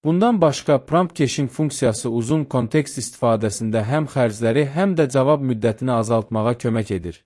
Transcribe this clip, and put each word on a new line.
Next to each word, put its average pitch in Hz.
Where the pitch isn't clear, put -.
Bundan 190
başqa, 143
prompt 170
caching 135
funksiyası 131
uzun 117
kontekst 135
istifadəsində 113
həm 151
xərcləri, 117
həm 185
də 156
cavab 139
müddətini 120
azaltmağa 113
kömək 113
edir. 85